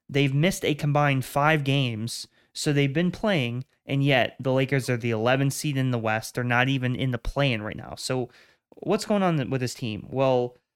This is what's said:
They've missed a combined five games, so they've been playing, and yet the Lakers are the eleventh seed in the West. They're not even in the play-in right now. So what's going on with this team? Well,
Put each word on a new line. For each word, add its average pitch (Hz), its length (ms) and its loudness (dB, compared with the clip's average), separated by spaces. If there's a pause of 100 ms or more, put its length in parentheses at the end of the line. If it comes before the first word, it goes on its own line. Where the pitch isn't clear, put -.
They've 139 260 2
missed 170 300 2
a 143 100 2
combined 143 500 2
five 147 400 2
games, 123 640 -2 (260)
so - 200 -2
they've 139 200 2
been 175 180 2
playing, 127 540 -2 (220)
and 139 180 0
yet 127 360 2
the 127 120 0
Lakers 135 380 0
are 123 60 2
the 120 140 -2
eleventh 127 420 2
seed 147 240 -4
in 131 140 0
the 123 80 0
West. 110 360 -4
They're 123 100 -4
not 123 240 2
even 127 260 0
in 131 160 -2
the 123 80 -4
play-in 131 440 -2
right 104 140 -8
now. - 200 -12
So 127 320 -4 (480)
what's 214 300 -2
going 208 160 2
on 156 260 2
with 131 120 -2
this 123 140 -4
team? 110 360 -6
Well, 127 460 0 (200)